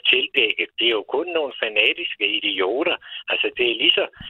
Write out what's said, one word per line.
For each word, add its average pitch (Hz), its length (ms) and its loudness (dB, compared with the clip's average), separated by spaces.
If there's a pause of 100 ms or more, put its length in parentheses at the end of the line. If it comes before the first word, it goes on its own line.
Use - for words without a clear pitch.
(100)
tildækket. 120 580 2 (100)
Det 113 80 2
er 120 40 4 (100)
jo - 80 -6
kun 151 180 0
nogle 156 260 -2 (100)
fanatiske 117 640 0 (120)
idioter. 104 580 0 (320)
Altså, 110 280 0
det 123 140 2
er 113 120 0
lige 160 80 4 (100)
så, 156 60 -2 (240)